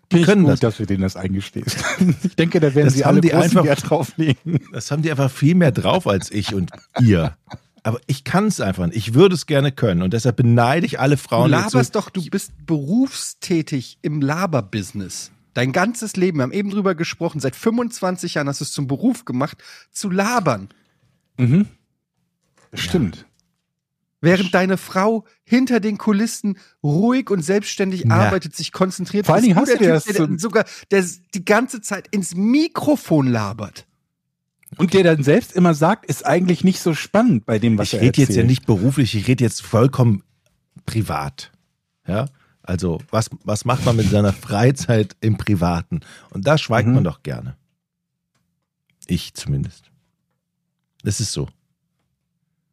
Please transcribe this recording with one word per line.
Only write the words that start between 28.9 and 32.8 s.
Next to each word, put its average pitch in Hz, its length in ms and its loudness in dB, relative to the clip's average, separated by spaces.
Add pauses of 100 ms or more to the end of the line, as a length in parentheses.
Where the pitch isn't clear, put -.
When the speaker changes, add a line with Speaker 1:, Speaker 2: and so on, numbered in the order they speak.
Speaker 2:
Vor 160 80 4
allen 214 80 4
Speaker 3:
bist 208 120 6
Speaker 2:
Dingen - 0 -
Speaker 3:
du 202 60 6
Speaker 2:
hast 285 80 0
Speaker 3:
der 240 80 4
Speaker 2:
du 226 60 2
dir 185 40 6 (140)
Speaker 3:
Typ, - 60 -14
Speaker 2:
das 208 100 -4
Speaker 3:
der 160 100 2
Speaker 2:
so 147 120 -4
Speaker 3:
sogar, 202 260 0 (260)
der 196 80 4
s-, 180 220 -6 (120)
die 180 120 -10
ganze 226 340 0
Zeit 190 300 -10
ins 185 260 -6
Mikrofon 226 920 0